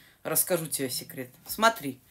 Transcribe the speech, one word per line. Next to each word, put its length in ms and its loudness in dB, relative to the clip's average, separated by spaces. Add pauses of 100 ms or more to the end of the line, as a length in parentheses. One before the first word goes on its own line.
(220)
расскажу 440 2
тебе 240 -2
секрет. 400 -8 (160)
Смотри, 540 2 (100)